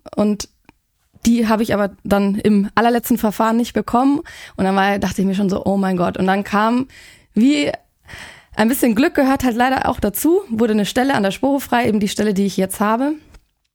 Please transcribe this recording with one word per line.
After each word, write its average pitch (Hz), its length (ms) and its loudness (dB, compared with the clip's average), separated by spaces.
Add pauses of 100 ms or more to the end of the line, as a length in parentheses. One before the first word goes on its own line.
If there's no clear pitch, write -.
(160)
und 208 320 -2 (800)
die 233 220 4
habe 220 160 2
ich 220 100 -2
aber 202 180 0 (120)
dann 202 320 0
im 208 400 0
allerletzten 233 420 2
Verfahren 226 400 0
nicht 233 160 -2
bekommen. 269 480 0 (340)
Und - 100 -2
dann 190 100 2
war, 196 240 2
dachte 196 220 -4
ich 185 60 2
mir 196 80 0
schon 196 140 0
so, - 160 -4
oh 196 120 0
mein 190 200 0
Gott. 180 200 -2
Und 190 100 0
dann 196 160 0
kam, 226 440 -2 (460)
wie 285 380 2 (840)
ein 220 120 2
bisschen 240 280 0
Glück 277 200 2
gehört 277 280 2
halt 247 120 0
leider 254 320 0
auch - 120 -4
dazu, 302 500 0
wurde 226 240 0
eine 208 120 2
Stelle 262 280 0
an 220 100 0
der 196 80 0
Sporo 277 280 0
frei, 240 280 -2
eben 220 120 0
die 202 80 0
Stelle, 214 260 -2
die 196 120 2
ich 190 120 -2
jetzt 190 220 -2
habe. 233 340 0 (600)